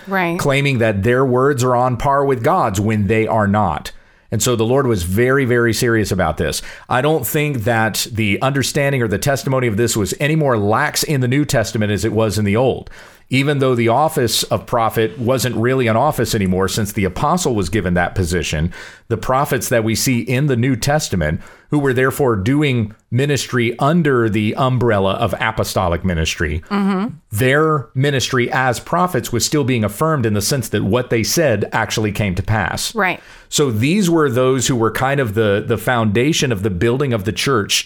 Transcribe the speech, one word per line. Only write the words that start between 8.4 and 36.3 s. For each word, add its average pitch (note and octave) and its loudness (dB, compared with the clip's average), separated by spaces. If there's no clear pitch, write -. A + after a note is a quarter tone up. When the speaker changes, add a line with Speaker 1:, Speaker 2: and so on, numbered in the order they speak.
Speaker 2:
understanding C#3 0
or A2+ 0
the G2+ 0
testimony C3 0
of G#2+ 0
this A#2 0
was G2 -2
any D#3 0
more C#3 2
lax A2+ 0
in D3 0
the B2 0
New C#3 2
Testament G#2+ 0
as G2+ 0
it G#2+ 0
was G#2+ 0
in G#2+ 0
the G2+ 2
Old. A#2 0
Even C#3 2
though C3 2
the A#2 2
office C3 0
of A2+ -4
prophet A2+ 0
wasn't B2 -2
really B2 0
an A2 2
office C3+ 0
anymore F#2+ 0
since G2+ -4
the G2+ -2
apostle D3 0
was G2 -2
given F#2 0
that F2 0
position, E2 -2
the A2+ -2
prophets C3+ 0
that A#2 2
we A2 0
see A#2+ 0
in C3 0
the C3+ 2
New B2 0
Testament, A2 -2
who D3 0
were C#3 2
therefore C3 2
doing B2 0
ministry B2 0
under C#3 2
the G#2+ 0
umbrella A#2 2
of A2 -2
apostolic F#2+ -2
ministry, D#2+ -2
Speaker 1:
Mm-hmm. G3+ 0
Speaker 2:
their C#3 0
ministry C3 0
as C3 0
prophets F3 -2
was A#2 0
still D3 0
being A#2+ 0
affirmed D3 -2
in A2 0
the G#2 0
sense B2+ -4
that G#2+ -2
what A#2+ 0
they A#2 2
said A#2 0
actually G#2+ -2
came G2+ -2
to G2 -2
pass. - -2
Speaker 1:
Right. F#3 -2
Speaker 2:
So D3 0
these D#3 2
were D#3+ 2
those B2+ 2
who C3 0
were A2 2
kind C3+ -2
of A2+ -2
the, G#2+ 2
the A#2 0
foundation B2 0